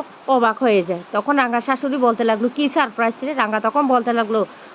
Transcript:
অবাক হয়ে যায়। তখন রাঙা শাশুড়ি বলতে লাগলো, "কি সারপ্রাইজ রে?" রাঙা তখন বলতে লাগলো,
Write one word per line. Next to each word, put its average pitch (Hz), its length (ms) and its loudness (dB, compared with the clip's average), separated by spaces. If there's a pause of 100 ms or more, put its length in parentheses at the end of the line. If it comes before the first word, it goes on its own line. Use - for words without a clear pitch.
(280)
অবাক 233 300 2
হয়ে 220 260 2
যায়। 175 280 -6
তখন 208 240 -2
রাঙা 240 260 0
শাশুড়ি 269 360 -2
বলতে 240 260 2
লাগলো, 226 260 0
"কি 285 200 -4
সারপ্রাইজ 233 520 0
রে?" 285 120 -6
রাঙা 214 260 0
তখন 226 280 0
বলতে 247 260 2
লাগলো, 226 260 0 (360)